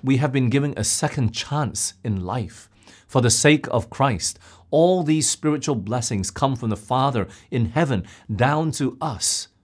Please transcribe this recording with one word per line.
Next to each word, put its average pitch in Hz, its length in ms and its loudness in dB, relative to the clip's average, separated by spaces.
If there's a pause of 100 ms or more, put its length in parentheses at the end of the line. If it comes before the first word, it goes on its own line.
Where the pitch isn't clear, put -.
we 131 140 2
have 127 160 2
been 127 180 2
given 139 260 0
a 104 60 -4
second 123 500 0
chance - 680 -4
in 98 220 -2
life. 95 440 -8 (380)
For - 140 2
the 120 100 4
sake 147 400 4
of 110 180 0
Christ, - 520 -2 (320)
all 175 320 4
these 151 260 2
spiritual 151 460 -2
blessings 107 560 -4
come 139 240 -2
from 117 140 -4
the 101 60 -2
Father 123 520 -2 (240)
in 120 140 0
heaven 139 380 0 (300)
down 147 380 2
to - 280 -4
us - 460 -4 (180)